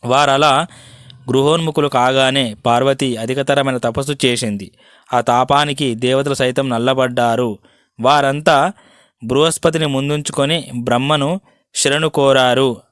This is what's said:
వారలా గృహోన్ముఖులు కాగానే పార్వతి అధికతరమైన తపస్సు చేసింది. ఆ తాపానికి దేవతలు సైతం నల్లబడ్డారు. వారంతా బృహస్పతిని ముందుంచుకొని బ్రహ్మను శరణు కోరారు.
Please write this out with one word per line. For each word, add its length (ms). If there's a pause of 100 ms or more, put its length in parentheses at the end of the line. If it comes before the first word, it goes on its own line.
వారలా 600 (600)
గృహోన్ముఖులు 580
కాగానే 680 (100)
పార్వతి 520
అధికతరమైన 600
తపస్సు 380 (100)
చేసింది. 460 (420)
ఆ 80
తాపానికి 760
దేవతలు 380
సైతం 360
నల్లబడ్డారు. 920 (420)
వారంతా 680 (520)
బృహస్పతిని 600
ముందుంచుకొని 920
బ్రహ్మను 680 (340)
శరణు 340
కోరారు. 720 (100)